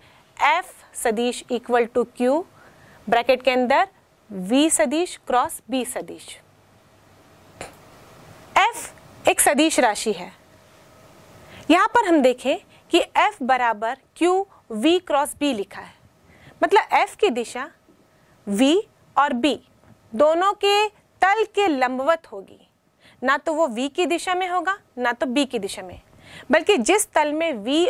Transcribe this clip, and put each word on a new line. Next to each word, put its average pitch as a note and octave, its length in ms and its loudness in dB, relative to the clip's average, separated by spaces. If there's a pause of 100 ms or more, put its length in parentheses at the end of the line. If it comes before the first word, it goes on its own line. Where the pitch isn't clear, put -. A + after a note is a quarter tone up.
(380)
F D#4+ 360 0 (220)
सदिश A#3+ 560 -4
equal A#3+ 380 0
to A#3+ 160 -2 (120)
Q, C4+ 260 0 (640)
ब्रैकेट A#3+ 360 2
के C4 80 2
अंदर B3+ 360 2 (420)
V G#3+ 420 0
सदिश D#4 560 -2
क्रॉस C#4 340 -2 (100)
B B3+ 160 -4
सदिश। E3+ 500 -14 (2250)
F - 720 -4
एक F#4 140 2
सदिश D4+ 380 2
राशि A3 340 0
है। F3+ 180 -16 (1400)
यहाँ F#4 160 4
पर A#4 200 2
हम E4 140 4
देखें B3+ 360 0 (340)
कि - 120 4 (160)
F D#4+ 240 0
बराबर A#3+ 540 -2 (200)
Q F#4 260 2 (320)
V D#4 320 2
क्रॉस C#4+ 260 -2
B C#4+ 220 -2
लिखा - 260 -12
है, F#3 120 -20 (680)
मतलब - 280 2 (100)
F F#4+ 160 -2
की G#4 140 2
दिशा B3 400 -6 (800)
V B3 280 2 (420)
और C#4+ 180 2
B A#3+ 200 -2 (580)
दोनों D#4+ 420 2
के G4+ 320 2 (340)
तल G4+ 240 2
के G4+ 220 0
लंबवत C4+ 640 -2
होगी, G3 280 -18 (640)
ना C4+ 160 2
तो D#4 160 -4
वो D#4 160 0
V B3 240 -4
की F4+ 120 0
दिशा F4 300 -2
में F#4 140 -4
होगा, F4+ 280 -4 (200)
ना B3 160 0
तो C#4 120 -6
B C4+ 200 0
की B3 140 -6
दिशा G3 220 -10
में, F3+ 180 -18 (520)
बल्कि D#4+ 280 4
जिस F4+ 340 2
तल D4+ 200 2
में D#4+ 220 -2
V C4+ 340 0